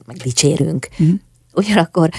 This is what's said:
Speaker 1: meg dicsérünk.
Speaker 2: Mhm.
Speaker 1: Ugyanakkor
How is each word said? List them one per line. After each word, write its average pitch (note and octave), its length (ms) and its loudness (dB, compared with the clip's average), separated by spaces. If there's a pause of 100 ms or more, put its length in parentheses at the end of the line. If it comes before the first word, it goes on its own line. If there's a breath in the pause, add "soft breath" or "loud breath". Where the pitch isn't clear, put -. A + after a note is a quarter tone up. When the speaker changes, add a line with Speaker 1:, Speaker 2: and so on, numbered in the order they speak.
Speaker 1:
meg - 120 -20
dicsérünk. C#3+ 720 -2 (100)
Speaker 2:
Mhm. D#3+ 120 4 (440)
Speaker 1:
Ugyanakkor F3+ 640 2